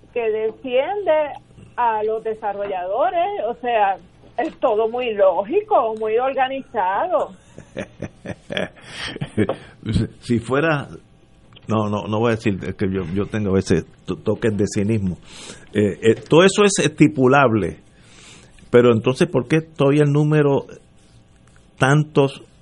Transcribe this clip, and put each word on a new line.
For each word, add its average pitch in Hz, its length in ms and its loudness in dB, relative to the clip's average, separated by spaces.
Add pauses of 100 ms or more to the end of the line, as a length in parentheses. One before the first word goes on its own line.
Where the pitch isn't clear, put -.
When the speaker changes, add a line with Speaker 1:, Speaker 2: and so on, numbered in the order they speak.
(120)
Speaker 1:
que 233 180 -2
defiende 277 1000 -2 (440)
a 220 280 0
los 220 180 -2
desarrolladores, 214 1040 -4 (220)
o 233 60 -6
sea, 214 420 0 (420)
es 311 220 -4
todo 220 280 2
muy 247 240 -4
lógico, 220 840 2
muy 220 200 -2
organizado. 269 1120 -2 (440)
Speaker 2:
<laughs> - 500 -12 (2000)
Si 120 180 -2
fuera, 139 480 -2 (840)
no, 107 200 0
no, 104 200 -4
no 107 120 -2
voy 120 120 2
a 110 40 0
decir, 104 300 -2
es 95 80 -6
que 104 160 -2
yo, 95 120 -2 (120)
yo 98 120 -2
tengo 104 240 -4
a 95 40 2
veces 95 300 2 (220)
to-, 90 100 -6
toques 107 400 -2
de 101 100 0
cinismo. 101 500 -2 (580)
Eh, 104 280 0
eh, 110 120 4 (140)
todo 156 160 6
eso 196 200 4
es 202 200 0
estipulable, 131 960 2 (920)
pero 120 220 8
entonces, 127 360 0
¿por 127 200 -2
qué 160 120 2
todavía 147 440 2
el 143 80 2
número 147 520 2 (1120)
tantos 147 640 2 (200)